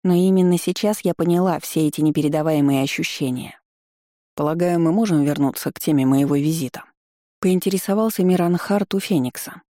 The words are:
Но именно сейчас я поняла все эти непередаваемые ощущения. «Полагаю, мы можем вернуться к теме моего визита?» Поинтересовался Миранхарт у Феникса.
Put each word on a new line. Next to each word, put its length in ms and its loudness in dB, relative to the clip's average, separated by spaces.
Но 100 2
именно 440 4
сейчас 460 -2
я 100 0
поняла 460 0
все 260 -2
эти 140 -2
непередаваемые 840 2
ощущения. 760 -6
«Полагаю, 440 0
мы 120 2
можем 320 2
вернуться 480 -2
к 80 -18
теме 260 2
моего 300 2
визита?» 480 -4
Поинтересовался 840 0
Миранхарт 720 0
у 60 0
Феникса. 640 -4